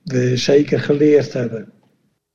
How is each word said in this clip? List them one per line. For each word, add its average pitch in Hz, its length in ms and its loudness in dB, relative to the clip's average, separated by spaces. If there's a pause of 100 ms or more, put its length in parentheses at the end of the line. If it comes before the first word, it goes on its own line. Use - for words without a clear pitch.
we 127 340 -2
zeker 143 440 2
geleerd 147 520 2
hebben. 117 400 -8 (640)